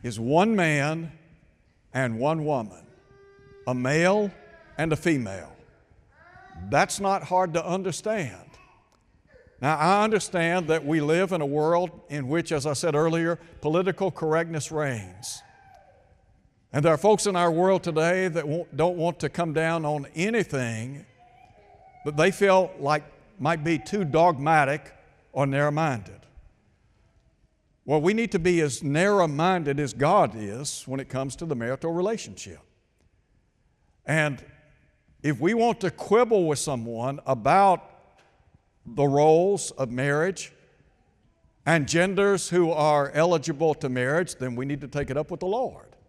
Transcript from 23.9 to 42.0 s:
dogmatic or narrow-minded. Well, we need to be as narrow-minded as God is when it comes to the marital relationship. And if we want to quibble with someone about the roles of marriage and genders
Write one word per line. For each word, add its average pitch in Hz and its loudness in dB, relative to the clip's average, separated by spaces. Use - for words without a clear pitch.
dogmatic 151 2
or 139 0
narrow-minded. 139 -2
Well, 147 0
we 180 2
need 233 -2
to 196 0
be 170 2
as 147 -2
narrow-minded 160 2
as 135 -4
God 143 4
is 110 -8
when 135 -6
it 127 -12
comes 131 -6
to 175 -12
the 151 -4
marital 131 -6
relationship. 165 -6
And 151 -2
if 143 -2
we 175 2
want 233 0
to 185 -2
quibble 220 2
with 147 0
someone 123 -6
about 156 2
the 120 -2
roles 156 4
of 131 -6
marriage 143 -2
and 151 2
genders 190 0